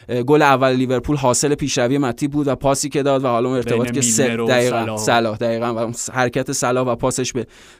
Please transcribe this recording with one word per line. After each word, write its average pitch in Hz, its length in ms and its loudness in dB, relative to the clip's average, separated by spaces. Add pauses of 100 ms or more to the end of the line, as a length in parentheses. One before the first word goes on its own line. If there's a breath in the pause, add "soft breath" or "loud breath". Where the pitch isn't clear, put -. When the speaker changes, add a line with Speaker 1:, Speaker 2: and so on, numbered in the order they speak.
Speaker 1:
اه، 123 140 -2
گل 151 200 4
اول 135 300 4
لیورپول 127 440 0
حاصل 135 380 2
پیشروی 135 440 0
ماتیپ 139 320 -2
بود 143 180 -2
و 131 60 0
پاسی 135 340 0
که 139 140 0
داد 135 220 2
و 135 40 0
حالا 123 200 0
اون 131 80 0
ارتباط 120 300 0
Speaker 2:
بین 120 80 -4
Speaker 1:
که 139 60 0
سه، 113 220 0
Speaker 2:
میلنر 117 180 0
و 117 60 -2
Speaker 1:
دقیقاً، 123 360 2
Speaker 2:
صلاح. 110 140 -4
Speaker 1:
صلاح، 113 400 0
دقیقاً، 117 380 -2
و 110 40 -4
اون 117 140 -4
س-، - 180 -10
حرکت 127 420 -2
صلاح 127 340 0
و 120 80 0
پاسش 127 380 -2
به 113 140 -6 (340 loud breath)